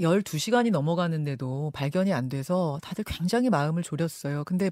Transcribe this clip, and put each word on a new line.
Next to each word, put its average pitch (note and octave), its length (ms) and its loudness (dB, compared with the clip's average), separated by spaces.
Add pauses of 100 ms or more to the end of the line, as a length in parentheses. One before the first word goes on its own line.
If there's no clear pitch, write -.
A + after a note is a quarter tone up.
열두 E3+ 380 2
시간이 A#3 320 2
넘어가는데도 D3 1040 0
발견이 F#3 380 0
안 B2+ 160 0
돼서 C#3+ 540 0
다들 - 220 -8
굉장히 A#3 460 0
마음을 D#3+ 320 2
졸였어요. D3 600 -4
근데 F#3 280 0